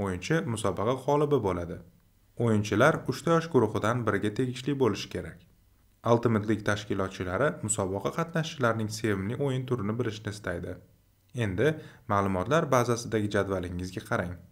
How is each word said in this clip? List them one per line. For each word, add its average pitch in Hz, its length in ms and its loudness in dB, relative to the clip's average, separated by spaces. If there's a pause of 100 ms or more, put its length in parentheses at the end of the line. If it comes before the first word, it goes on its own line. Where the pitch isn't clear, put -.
o'yinchi 95 340 0 (140)
musobaqa 101 500 0
g'olibi 143 440 2
bo'ladi. 85 300 -2 (640)
O'yinchilar 113 600 4 (140)
uchta 165 220 0
yosh 165 200 2
guruhidan 110 520 2
biriga 101 320 2
tegishli 131 440 -2
bo'lishi 104 320 0
kerak. 87 280 -10 (640)
Ultimate 113 460 4
League 107 200 0
tashkilotchilari 98 800 -2 (160)
musobaqa 98 500 -2
qatnashchilarining 120 720 0 (120)
sevimli 104 360 0 (120)
o'yin 131 200 -2
turini 110 300 -2
bilishni 107 380 -4
istaydi. 87 420 -6 (560)
Endi 110 340 2 (460)
ma'lumotlar 101 600 2
bazasidagi 113 600 0
jadvalingizga 92 720 -2
qarang. 90 260 -2 (180)